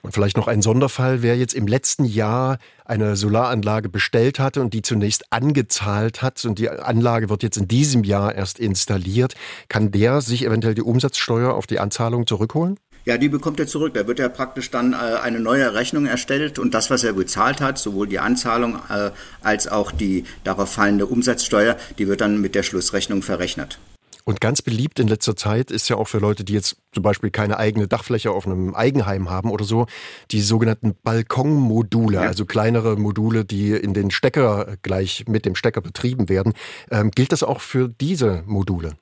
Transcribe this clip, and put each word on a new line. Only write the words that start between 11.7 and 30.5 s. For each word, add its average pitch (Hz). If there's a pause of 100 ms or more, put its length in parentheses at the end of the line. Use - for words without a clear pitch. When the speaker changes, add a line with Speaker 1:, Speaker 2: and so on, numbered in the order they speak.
Speaker 1:
Anzahlung 117
zurückholen? 151 (280)
Speaker 2:
Ja, 117
die 143
bekommt 147
er 143
zurück. 151
Da 104
wird 120
er 123
praktisch 127
dann, 123
äh, -
eine 117
neue 120
Rechnung 135
erstellt 139
und -
das, 110
was 131
er 113
bezahlt 107
hat, 135
sowohl 104
die 98
Anzahlung, 117 (140)
äh, 101 (300)
als 107
auch 104
die 95 (180)
darauf 95
fallende 101
Umsatzsteuer, 117 (220)
die 101
wird 98
dann 104
mit 98
der 95
Schlussrechnung 95
verrechnet. - (460)
Speaker 1:
Und 104
ganz 135
beliebt 123
in 110
letzter 110
Zeit 110
ist -
ja 113
auch 107
für 107
Leute, 104
die 101
jetzt - (160)
zum 98
Beispiel 104
keine 104
eigene 107
Dachfläche 113
auf 98
einem 92
Eigenheim 101
haben 92
oder 104
so, 113 (460)
die 107
sogenannten 110